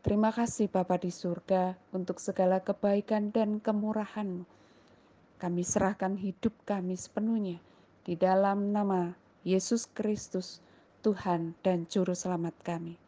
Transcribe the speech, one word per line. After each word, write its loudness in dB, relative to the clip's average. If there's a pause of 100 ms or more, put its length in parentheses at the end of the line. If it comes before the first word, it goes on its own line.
Terima 2
kasih 0
Bapa 2
di -2
surga -2 (160)
untuk -4
segala 2
kebaikan 0
dan 0
kemurahan-Mu. -2 (960)
Kami 0
serahkan 0
hidup -2 (160)
kami -2
sepenuhnya -2 (440)
di -4
dalam 4
nama 2 (280)
Yesus 0
Kristus, -6 (400)
Tuhan 0
dan 2
Juru 0
Selamat -2
kami. -8